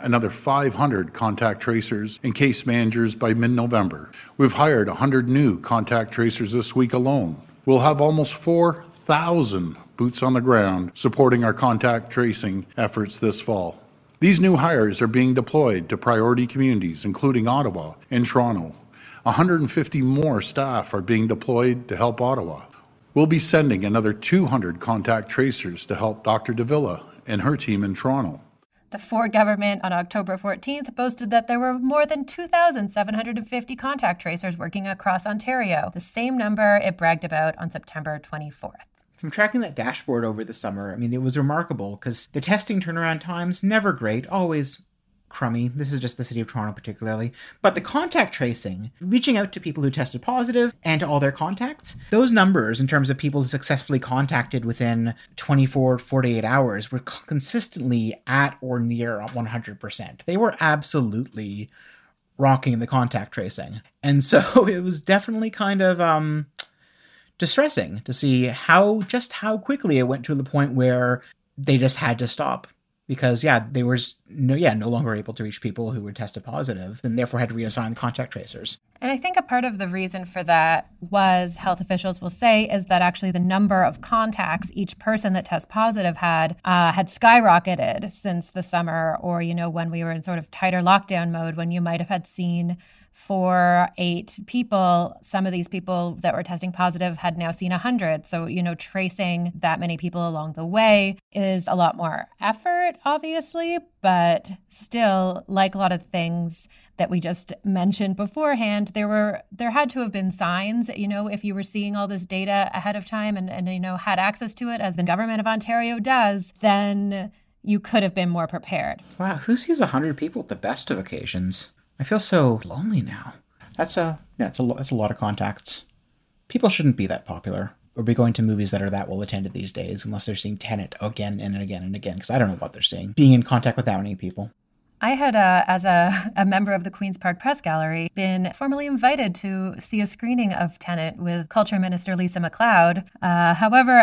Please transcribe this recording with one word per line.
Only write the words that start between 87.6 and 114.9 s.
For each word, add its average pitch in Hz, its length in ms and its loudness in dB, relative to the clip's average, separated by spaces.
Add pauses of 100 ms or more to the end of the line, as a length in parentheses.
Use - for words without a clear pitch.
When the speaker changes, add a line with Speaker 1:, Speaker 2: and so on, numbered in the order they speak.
Speaker 2:
since 175 400 -6
the 185 120 -6
summer 165 560 -2
or, 175 220 -2
you 170 140 -2
know, 170 160 -4
when 165 200 -4
we 165 140 -4
were 165 80 -4
in 165 100 -8
sort 175 160 -4
of 156 120 -12
tighter 180 300 0
lockdown 180 500 2
mode, 165 260 -4
when 170 140 -4
you 175 100 -2
might 170 200 -2
have 170 100 -6
had 180 160 -4
seen 175 500 -2 (360)
four, 180 760 2 (120)
eight 175 480 -4
people, 185 720 2
some 190 240 -4
of 190 80 -2
these 175 160 -4
people 175 540 -4
that 180 120 0
were - 80 -4
testing 180 300 -8
positive 175 460 -2
had 170 180 -4
now 170 140 -4
seen 180 200 -4
a 185 60 0
hundred. 180 500 -2
So, 165 200 -4
you 185 160 -4
know, 175 120 -2
tracing 175 840 -4
that 160 220 0
many 170 200 -4
people 175 280 -4
along 156 280 -6
the 160 100 -10
way 196 540 4 (120)
is 190 380 -2
a - 60 0
lot 175 240 2
more 165 300 -6 (120)
effort, 349 540 -2 (100)
obviously, 320 720 -4 (240)
but 175 520 2 (180)
still, 190 800 0
like 190 260 2
a 202 40 -6
lot 190 140 2
of 175 140 -6
things 170 600 -4 (300)
that 190 140 0
we 180 100 0
just 170 320 -6 (100)
mentioned 190 540 0
beforehand, 208 800 0
there 208 140 -2
were, 208 340 0 (100)
there 233 200 -4
had 277 180 2
to 254 100 -6
have 226 120 -4
been 190 200 -2
signs, 202 560 -2
you 208 180 -6
know, 208 200 -4
if 208 180 -8
you 202 100 -4
were 196 80 -6
seeing 202 320 -6
all 202 140 -2
this 190 160 -6
data 190 480 -2
ahead 202 240 -4
of 202 80 -10
time 214 320 -4
and, 185 140 -6
and, 180 180 -4
you 185 120 -4
know, 185 180 -4
had 190 200 -2
access 208 360 -2
to 240 160 -6
it 233 100 -6
as 185 160 -4